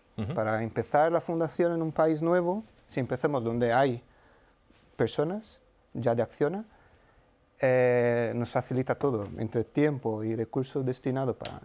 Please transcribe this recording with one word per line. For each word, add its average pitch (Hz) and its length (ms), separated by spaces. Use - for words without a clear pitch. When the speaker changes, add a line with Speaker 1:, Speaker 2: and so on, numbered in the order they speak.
Speaker 1:
Ujú. 104 160
Speaker 2:
Para 110 300
empezar 143 480
la 170 100
fundación 170 520
en 165 80
un 160 100
país 160 300
nuevo, 175 420
si - 120
empezamos 131 440
donde 117 300
hay 127 300
personas 160 640
ya 123 220
de 117 60
Acciona, 165 440
eh, 123 720
nos 120 160
facilita 127 440
todo, 110 320
entre 113 280
tiempo 131 580
y 110 120
recursos 131 500
destinados 127 500
para - 300